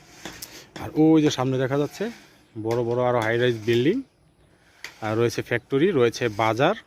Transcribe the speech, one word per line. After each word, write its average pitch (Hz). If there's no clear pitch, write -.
আর 117
ওই 156
যে 147
সামনে 131
দেখা 131
যাচ্ছে 147
বড় 117
বড় 120
আরও 123
হাই 110
রাইজ 123
বিল্ডিং, 120
আর 110
রয়েছে 117
ফ্যাক্টরি, 135
রয়েছে 120
বাজার। 110